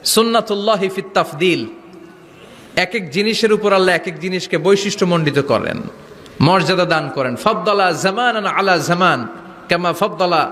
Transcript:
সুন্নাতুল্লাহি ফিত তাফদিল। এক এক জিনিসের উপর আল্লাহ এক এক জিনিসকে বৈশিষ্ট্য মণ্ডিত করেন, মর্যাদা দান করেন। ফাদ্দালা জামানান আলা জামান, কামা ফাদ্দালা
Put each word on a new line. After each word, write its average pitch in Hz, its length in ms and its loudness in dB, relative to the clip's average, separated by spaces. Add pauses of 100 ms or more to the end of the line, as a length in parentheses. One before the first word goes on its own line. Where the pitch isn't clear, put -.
সুন্নাতুল্লাহি 220 840 0
ফিত 190 260 -6
তাফদিল। 165 460 0 (1160)
এক 180 180 0
এক 208 160 -4
জিনিসের 208 420 2
উপর 208 200 2
আল্লাহ 185 220 4
এক 165 140 -2
এক 165 120 -10
জিনিসকে 180 380 -4
বৈশিষ্ট্য 196 460 2
মণ্ডিত 160 340 2
করেন, 123 400 0 (640)
মর্যাদা 175 440 4
দান 160 240 0
করেন। 127 280 -4
ফাদ্দালা 196 560 0
জামানান 202 540 -2
আলা 180 320 2
জামান, 165 420 2 (480)
কামা 175 240 0
ফাদ্দালা 175 600 0